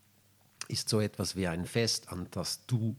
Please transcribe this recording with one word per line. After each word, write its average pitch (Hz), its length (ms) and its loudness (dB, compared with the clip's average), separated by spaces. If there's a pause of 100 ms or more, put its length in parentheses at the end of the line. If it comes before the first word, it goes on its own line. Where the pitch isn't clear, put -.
(680)
ist - 220 -4
so 110 100 4
etwas 104 360 0
wie 95 120 2
ein 87 180 0
Fest, - 460 0
an 90 200 -6
das - 360 -4
du 110 320 2